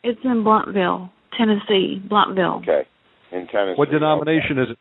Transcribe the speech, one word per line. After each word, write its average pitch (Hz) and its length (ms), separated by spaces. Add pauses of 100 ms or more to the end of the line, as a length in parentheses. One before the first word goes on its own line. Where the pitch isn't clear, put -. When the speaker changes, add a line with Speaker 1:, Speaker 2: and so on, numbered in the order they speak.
Speaker 1:
It's 233 180
in 233 220
Blountville, 185 640 (260)
Tennessee. 208 720
Blountville. 190 540
Speaker 2:
Okay. - 240 (460)
In 90 160
Tennessee. 98 280
Speaker 3:
What 143 140
denomination 156 720
Speaker 2:
Okay. 120 100
Speaker 3:
is 120 60
it? - 40